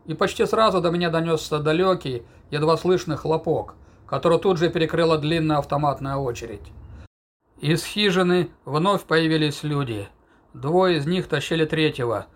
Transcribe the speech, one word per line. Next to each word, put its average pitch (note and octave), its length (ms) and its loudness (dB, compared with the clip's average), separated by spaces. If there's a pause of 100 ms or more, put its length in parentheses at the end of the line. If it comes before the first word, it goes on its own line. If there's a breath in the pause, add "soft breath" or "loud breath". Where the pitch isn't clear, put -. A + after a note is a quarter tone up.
и D#3+ 80 -6
почти G3+ 320 0
сразу G#3+ 340 2
до E3+ 100 2
меня F3 200 0
донёсся E3 480 0
далёкий, D#3 640 0 (260 loud breath)
едва D#3 260 2
слышный F3 400 0
хлопок, D3+ 580 -2 (320 soft breath)
который E3 340 2
тут F#3+ 180 2
же E3+ 100 4
перекрыла E3 500 2
длинная D#3 400 0
автоматная C#3 580 -2
очередь. A#2 560 -8 (880 loud breath)
Из D#3+ 240 0
хижины F3+ 680 2 (140)
вновь F3 400 0
появились D#3+ 580 0
люди. C3 460 -4 (460 soft breath)
Двое E3+ 440 2
из C#3+ 80 -2
них F3+ 220 -2
тащили D#3 360 0
третьего, C#3+ 720 -2